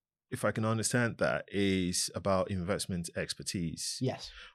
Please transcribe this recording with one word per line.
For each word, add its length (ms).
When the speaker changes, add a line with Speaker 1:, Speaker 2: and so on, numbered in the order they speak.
Speaker 1:
if 140
I 80
can 140
understand 540
that, 280
is 680
about 360
investment 640
expertise. 840
Speaker 2:
Yes. 300